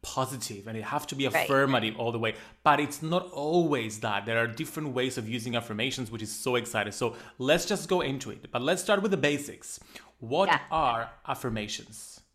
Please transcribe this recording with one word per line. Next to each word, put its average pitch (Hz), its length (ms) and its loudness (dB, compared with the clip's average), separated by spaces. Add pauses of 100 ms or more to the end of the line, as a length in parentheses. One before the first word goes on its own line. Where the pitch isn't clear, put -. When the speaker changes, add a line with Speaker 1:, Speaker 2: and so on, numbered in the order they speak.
Speaker 1:
positive 120 640 -4
and 110 100 -6
they 110 40 -4
have 143 260 -4
to 139 80 -6
be 135 120 0
Speaker 2:
Right. 160 180 2
Speaker 1:
affirmative 135 520 4
all 117 140 0
the 117 80 -2
way, 110 160 0 (280)
but 147 160 6
it's - 220 -4
not 175 300 -2
always 143 720 2
that. 104 240 0
There 113 120 2
are 117 100 4
different 151 460 -6
ways 127 240 0
of 110 120 -6
using 120 260 -2
affirmations, 117 560 -2
which 113 100 -8
is 107 100 -8
so - 240 0
exciting. 107 360 0
So 117 240 -2 (220)
let's 151 280 4
just 170 220 -2
go 180 140 4
into 139 300 -4
it, - 200 -14
but 120 100 -2
let's 175 200 2
start 208 200 4
with 208 100 0
the 190 60 2
basics. 147 640 -2 (400)
What 147 300 2
Speaker 2:
Yeah. 160 100 6 (120)
Speaker 1:
are 120 400 2 (140)
affirmations? 110 920 -6 (160)